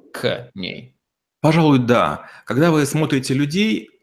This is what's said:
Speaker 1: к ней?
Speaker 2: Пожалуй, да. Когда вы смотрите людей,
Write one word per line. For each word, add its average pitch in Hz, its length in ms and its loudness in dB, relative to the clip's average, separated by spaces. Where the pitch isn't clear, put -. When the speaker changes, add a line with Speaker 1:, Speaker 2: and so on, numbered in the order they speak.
Speaker 1:
к - 420 -4
ней? - 400 -12
Speaker 2:
Пожалуй, 156 380 4
да. 110 500 0
Когда 151 260 2
вы 151 160 2
смотрите 143 460 -2
людей, 170 560 -2